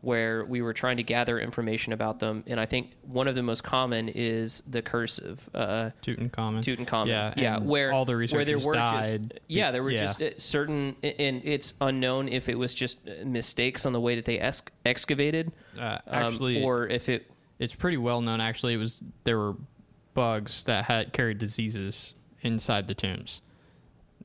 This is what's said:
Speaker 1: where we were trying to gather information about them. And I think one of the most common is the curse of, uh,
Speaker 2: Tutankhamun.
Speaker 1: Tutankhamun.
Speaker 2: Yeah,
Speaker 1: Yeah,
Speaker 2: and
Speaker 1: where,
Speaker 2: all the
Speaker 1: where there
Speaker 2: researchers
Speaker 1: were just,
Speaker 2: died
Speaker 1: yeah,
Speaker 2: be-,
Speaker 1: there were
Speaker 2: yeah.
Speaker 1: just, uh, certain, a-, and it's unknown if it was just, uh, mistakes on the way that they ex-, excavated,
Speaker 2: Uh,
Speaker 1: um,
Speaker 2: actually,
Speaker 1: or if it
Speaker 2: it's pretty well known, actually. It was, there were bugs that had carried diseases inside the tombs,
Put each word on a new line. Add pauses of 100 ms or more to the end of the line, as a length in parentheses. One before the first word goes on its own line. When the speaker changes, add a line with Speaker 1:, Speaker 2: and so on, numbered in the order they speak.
Speaker 1:
where
we
were
trying
to
gather
information
about
them.
And
I
think (100)
one
of
the
most
common
is
the
curse
of,
uh, (120)
Speaker 2:
Tutankhamun.
Speaker 1:
Tutankhamun.
Speaker 2:
Yeah,
Speaker 1:
Yeah,
Speaker 2:
and
Speaker 1:
where,
Speaker 2:
all
the
Speaker 1:
where (200)
there
Speaker 2:
researchers
Speaker 1:
were
just,
Speaker 2:
died
Speaker 1:
yeah,
Speaker 2:
be-,
Speaker 1:
there
were
Speaker 2:
yeah.
Speaker 1:
just,
uh,
certain,
a-,
and
it's
unknown
if
it
was
just, (100)
uh,
mistakes
on
the
way
that
they
ex-, (240)
excavated, (260)
Speaker 2:
Uh,
Speaker 1:
um,
Speaker 2:
actually,
Speaker 1:
or
if
it (280)
Speaker 2:
it's
pretty
well
known,
actually.
It
was, (240)
there
were (580)
bugs
that
had
carried
diseases (260)
inside
the
tombs, (840)